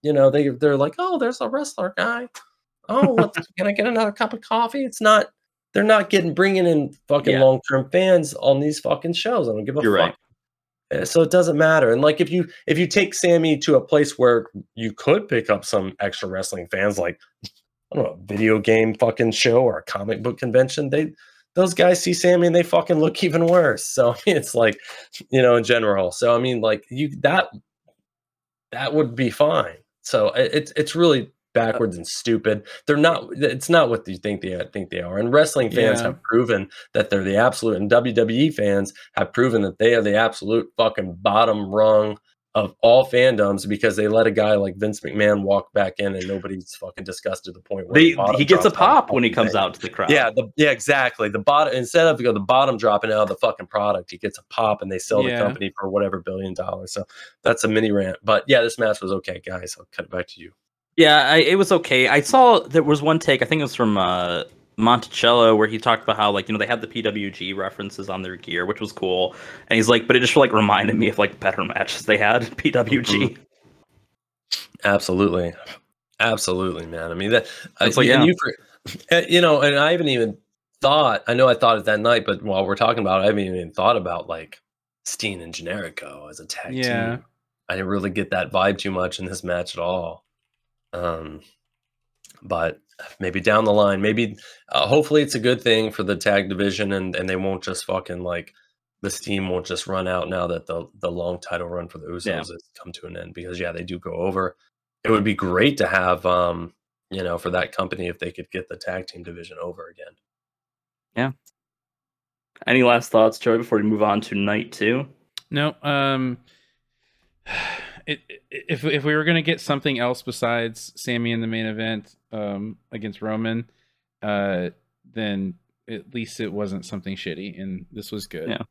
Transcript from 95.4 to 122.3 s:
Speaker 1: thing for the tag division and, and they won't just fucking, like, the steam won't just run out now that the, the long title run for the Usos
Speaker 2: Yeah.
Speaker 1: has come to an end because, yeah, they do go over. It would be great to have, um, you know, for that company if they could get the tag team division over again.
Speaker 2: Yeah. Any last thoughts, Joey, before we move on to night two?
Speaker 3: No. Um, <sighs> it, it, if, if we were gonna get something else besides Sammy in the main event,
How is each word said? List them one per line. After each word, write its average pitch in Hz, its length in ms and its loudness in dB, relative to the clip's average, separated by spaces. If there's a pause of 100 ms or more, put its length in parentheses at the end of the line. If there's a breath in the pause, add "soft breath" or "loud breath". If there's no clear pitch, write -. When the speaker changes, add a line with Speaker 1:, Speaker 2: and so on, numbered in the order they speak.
Speaker 1:
thing 110 300 2
for 107 120 -8
the 98 120 -2
tag 101 340 0
division 98 440 -2
and, 92 220 -6
and 92 140 -4
they 92 60 -4
won't 95 280 -4
just 92 220 -10
fucking, 92 380 -6
like, 87 300 -8 (480)
the 98 100 -6
steam 95 380 -6
won't 90 160 -4
just 90 200 -8
run 95 220 -6
out 90 220 -4
now 90 180 -4
that 85 180 -8
the, 82 200 -8 (140)
the 87 120 -6
long 87 280 -6
title 87 280 -10
run 87 200 -10
for 85 120 -20
the 76 80 -18
Usos 87 180 -12
Speaker 2:
Yeah. 90 120 -4
Speaker 1:
has 80 140 -10 (300)
come 87 120 -18
to - 140 -18
an 87 100 -14
end 85 180 -16
because, 87 240 -12
yeah, 85 120 -6
they 85 120 -10
do 90 160 -10
go 85 140 -14
over. 92 420 -4 (480)
It 113 80 0
would 104 120 4
be 104 120 0
great 101 420 0
to 90 100 0
have, 90 380 0
um, 87 480 -2 (380)
you 95 120 -8
know, 85 140 -4
for 87 140 -6
that 90 240 -2
company 92 320 -6
if 87 120 -10
they 87 120 -8
could - 200 -18
get 92 160 -10
the 87 80 -14
tag 92 320 -10
team 87 160 -20
division 85 380 -18
over 85 260 -14
again. 80 260 -20 (1040)
Speaker 2:
Yeah. 127 160 -4 (1300)
Any 127 180 2
last 120 280 2
thoughts, 110 260 4
Joey, 117 220 0
before 113 180 -2
we 104 60 0
move 107 200 0
on 104 180 2
to - 140 -10
night 101 360 -4
two? 127 360 -2 (440)
Speaker 3:
No. 147 320 -4
Um, 135 600 -2
<sighs> - 40 -20 (1600 loud breath)
it, 151 120 -8 (100)
it, - 200 -20
if, 139 340 -8
if 147 200 -2
we 151 120 0
were 156 80 0
gonna 165 180 0
get 160 200 -2
something 139 380 -4
else 123 240 -2
besides 117 720 -4
Sammy 117 360 -6
in 113 100 -4
the 113 60 -6
main 113 200 -6
event, 110 480 -8 (160)